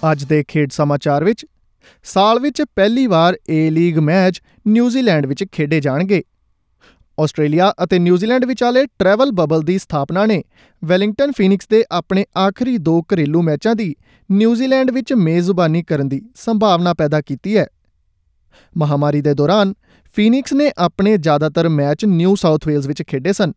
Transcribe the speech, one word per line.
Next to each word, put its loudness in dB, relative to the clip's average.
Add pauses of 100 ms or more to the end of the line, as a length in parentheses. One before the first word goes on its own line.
(120)
ਅੱਜ -4
ਦੇ 0
ਖੇਡ -2
ਸਮਾਚਾਰ -2
ਵਿੱਚ, -2 (560)
ਸਾਲ 0
ਵਿੱਚ -4 (140)
ਪਹਿਲੀ 2
ਵਾਰ 2 (120)
ਏ 2
ਲੀਗ 2
ਮੈਚ 2 (260)
ਨਿਊਜ਼ੀਲੈਂਡ 2
ਵਿੱਚ -4
ਖੇਡੇ -2
ਜਾਣਗੇ। -2 (1000)
ਆਸਟ੍ਰੇਲੀਆ 0 (100)
ਅਤੇ 0
ਨਿਊਜ਼ੀਲੈਂਡ 2
ਵਿਚਾਲੇ 0
ਟਰੈਵਲ 0
ਬਬਲ 0
ਦੀ -2
ਸਥਾਪਨਾ -2
ਨੇ 0 (420)
ਵੈਲਿੰਗਟਨ 0
ਫੀਨਿਕਸ 0
ਦੇ 2
ਆਪਣੇ -2 (140)
ਆਖਰੀ -2
ਦੋ 0
ਘਰੇਲੂ -2
ਮੈਚਾਂ 0
ਦੀ -4 (380)
ਨਿਊਜ਼ੀਲੈਂਡ 2
ਵਿੱਚ -4
ਮੇਜ਼ਬਾਨੀ 0
ਕਰਨ -4
ਦੀ -6 (120)
ਸੰਭਾਵਨਾ 0
ਪੈਦਾ 0
ਕੀਤੀ -4
ਹੈ। 2 (1120)
ਮਹਾਮਾਰੀ 0
ਦੇ 0
ਦੌਰਾਨ 0 (400)
ਫੀਨਿਕਸ 0
ਨੇ 0
ਆਪਣੇ 0
ਜ਼ਿਆਦਾਤਰ 0
ਮੈਚ 0
ਨਿਊ 2
ਸਾਊਥ 0
ਵੇਲਜ਼ -2
ਵਿੱਚ -6
ਖੇਡੇ -4
ਸਨ। -2